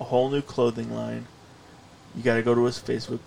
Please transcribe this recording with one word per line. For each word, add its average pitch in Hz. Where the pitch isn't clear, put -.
a 120
whole 127
new 143
clothing 117
line. 117
You 117
gotta 117
go 120
to 120
his 120
Facebook 120